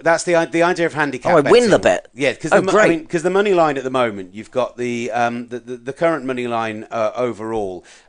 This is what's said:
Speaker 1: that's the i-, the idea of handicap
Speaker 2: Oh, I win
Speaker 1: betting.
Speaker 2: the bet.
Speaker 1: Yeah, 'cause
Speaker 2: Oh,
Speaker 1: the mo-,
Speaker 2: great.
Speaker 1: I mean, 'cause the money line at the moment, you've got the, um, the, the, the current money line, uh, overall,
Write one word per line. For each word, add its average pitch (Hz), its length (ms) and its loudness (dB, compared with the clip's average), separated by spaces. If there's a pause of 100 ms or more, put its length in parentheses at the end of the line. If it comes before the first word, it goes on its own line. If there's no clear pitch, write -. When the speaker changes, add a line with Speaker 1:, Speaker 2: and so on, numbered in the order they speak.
Speaker 1:
that's 160 240 2
the 175 100 0
i-, 165 120 4
the 165 180 0
idea 170 220 0
of 147 80 -6
handicap 143 380 -2
Speaker 2:
Oh, 170 40 6
I 151 60 6
win 139 100 2
Speaker 1:
betting. 240 180 6
Speaker 2:
the 139 80 6
bet. 92 340 0
Speaker 1:
Yeah, 127 220 0
'cause 156 180 -8
Speaker 2:
Oh, 190 40 6
Speaker 1:
the 185 100 4
mo-, 185 60 2
Speaker 2:
great. 208 120 6
Speaker 1:
I - 40 4
mean, 165 180 0
'cause 165 160 -4
the 180 80 0
money 196 240 2
line 156 240 2
at 127 60 -8
the 131 60 -6
moment, 101 440 -2
you've 107 160 -14
got 120 260 -4
the, 120 360 -4
um, 120 340 -2
the, 120 140 -12
the, 120 160 -12
the 120 160 -10
current 160 320 -2
money 123 240 -4
line, 110 420 -4
uh, 107 240 -2
overall, 110 680 -6 (240)